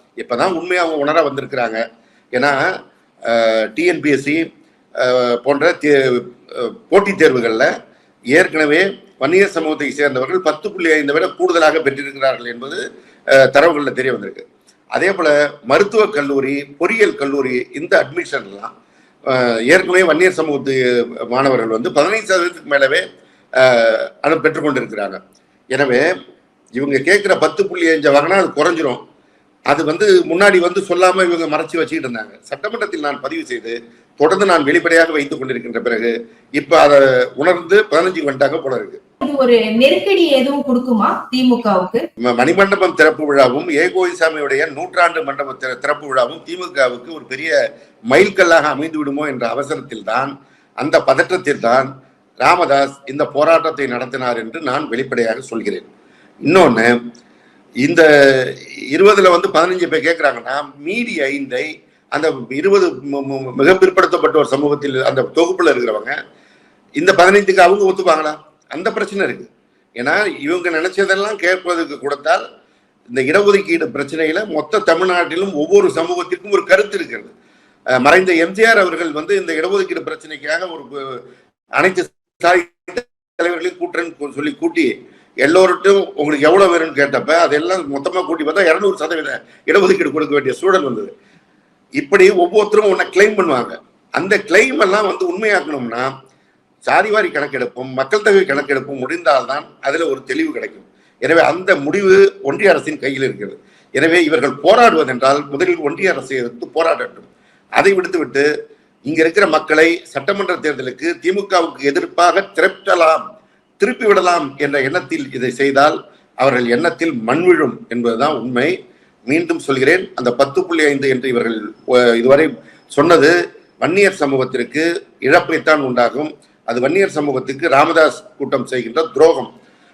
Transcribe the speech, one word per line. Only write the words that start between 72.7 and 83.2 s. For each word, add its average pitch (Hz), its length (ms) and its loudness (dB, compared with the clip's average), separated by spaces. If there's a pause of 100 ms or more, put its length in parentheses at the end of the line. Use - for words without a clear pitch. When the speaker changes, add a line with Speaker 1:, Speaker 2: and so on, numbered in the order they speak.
Speaker 1:
இந்த 127 140 -4
இடஒதுக்கீடு 170 720 2
பிரச்சனையில 160 540 -4
மொத்த 165 320 -4
தமிழ்நாட்டிலும் 175 760 0
ஒவ்வொரு 175 380 2
சமூகத்திற்கும் 180 600 -4
ஒரு 190 140 0
கருத்து 196 320 2
இருக்கிறது. 151 340 -10 (560)
அஹ், 127 140 2
மறைந்த 180 320 4
எம் 170 200 0
ஜி 214 120 2
ஆர் 226 140 4
அவர்கள் 165 340 0
வந்து 165 240 -4
இந்த 175 160 -4
இடஒதுக்கீடு 180 500 -4
பிரச்சனைக்காக 156 680 -8
ஒரு 156 100 -16
பு-, 131 380 -12 (460)
அனைத்து 185 440 -2 (300)
சாதி 175 200 2 (800)